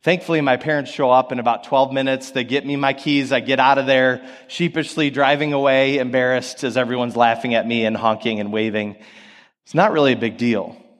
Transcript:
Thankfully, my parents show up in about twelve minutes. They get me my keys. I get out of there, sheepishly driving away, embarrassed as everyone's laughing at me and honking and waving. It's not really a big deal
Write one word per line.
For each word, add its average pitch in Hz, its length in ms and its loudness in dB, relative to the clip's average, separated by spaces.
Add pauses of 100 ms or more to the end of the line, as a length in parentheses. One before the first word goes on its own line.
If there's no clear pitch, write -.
Thankfully, 170 400 0
my 131 160 2
parents 147 320 -4
show 131 200 0
up 127 220 4
in 123 60 -4
about 117 260 -2
twelve 135 300 0
minutes. 135 380 -2
They 127 120 -2
get 135 220 -4
me 143 100 -4
my 139 160 0
keys. 139 400 -2
I 123 80 2
get 127 180 0
out 135 200 6
of 131 80 -2
there, 131 360 2 (260)
sheepishly 156 600 -2
driving 143 460 0
away, 135 420 2
embarrassed 127 680 -2
as 123 140 -4
everyone's 120 400 -2
laughing 117 380 2
at 110 120 2
me 117 200 0
and 110 100 -2
honking 110 420 -2
and 104 140 -6
waving. 107 440 -2 (680)
It's - 100 -16
not 185 180 4
really 143 200 4
a 117 40 2
big 110 200 -4
deal 113 400 -2 (240)